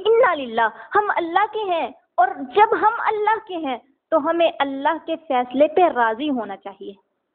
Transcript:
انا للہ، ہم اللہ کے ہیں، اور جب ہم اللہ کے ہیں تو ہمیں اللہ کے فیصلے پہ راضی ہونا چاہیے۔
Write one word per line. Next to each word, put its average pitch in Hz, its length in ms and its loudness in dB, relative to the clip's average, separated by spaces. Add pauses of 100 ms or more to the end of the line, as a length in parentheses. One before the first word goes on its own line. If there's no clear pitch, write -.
انا 440 300 4
للہ، 233 340 -2 (260)
ہم 403 200 2
اللہ 349 360 0
کے 427 120 -6
ہیں، 339 240 -2 (280)
اور - 120 4 (280)
جب 415 260 4
ہم 277 180 2
اللہ 427 480 -2
کے 370 100 -8
ہیں 269 200 -6 (320)
تو 320 80 4
ہمیں 330 420 0
اللہ 285 460 -2
کے 320 100 -4 (120)
فیصلے 254 400 2
پہ 370 140 2
راضی 247 480 2
ہونا 208 280 -4
چاہیے۔ 196 360 -16 (420)